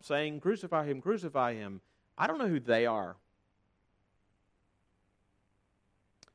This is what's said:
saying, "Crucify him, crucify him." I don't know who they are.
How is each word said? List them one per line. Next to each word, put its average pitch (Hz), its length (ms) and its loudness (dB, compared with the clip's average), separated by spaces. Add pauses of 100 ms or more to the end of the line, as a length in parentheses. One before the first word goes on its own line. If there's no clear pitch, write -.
saying, 151 360 -2
"Crucify 170 460 0
him, 135 160 -4
crucify 143 540 0
him." 101 260 -8 (340)
I 190 120 2
don't 320 100 0
know 247 100 0
who 160 120 2
they 117 260 4
are. 101 320 0 (3250)